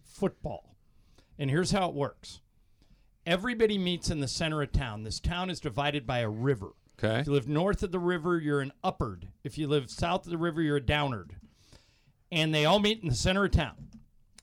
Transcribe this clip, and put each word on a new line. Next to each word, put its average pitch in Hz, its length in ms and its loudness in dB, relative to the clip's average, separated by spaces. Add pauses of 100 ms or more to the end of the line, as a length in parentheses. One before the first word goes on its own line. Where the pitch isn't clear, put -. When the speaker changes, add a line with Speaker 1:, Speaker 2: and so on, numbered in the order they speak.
Speaker 1:
football. - 720 -6 (640)
And 139 100 -2
here's 180 220 2
how 185 180 2
it 143 60 -8
works. - 460 -6 (840)
Everybody 214 540 2
meets 180 320 -2
in 156 80 -2
the 135 80 -2
center 156 340 -2
of 139 100 -4
town. 113 320 -2
This - 160 -8
town 180 300 -2
is 170 100 -6
divided 143 460 -2
by 123 140 0
a 113 100 0
river. 107 440 -2 (300)
Speaker 2:
Okay. 110 180 2
Speaker 1:
If 151 60 -2
you 143 60 2
live 131 140 2
north 165 340 0
of 196 100 -2
the 180 80 -2
river, 175 400 0
you're 147 220 0
an 135 120 -6 (100)
uppard. 107 440 -4 (160)
If - 140 -8
you 151 100 -2
live 139 220 2
south 180 360 -2
of 170 60 -8
the 170 60 -4
river, 165 240 0
you're 147 160 2
a 139 40 0
downard. 131 500 0 (1000)
And 160 220 2
they 151 120 4
all 185 140 6
meet 208 220 2
in 165 80 -2
the 123 60 2
center 185 300 2
of - 60 2
town. 143 220 2 (680)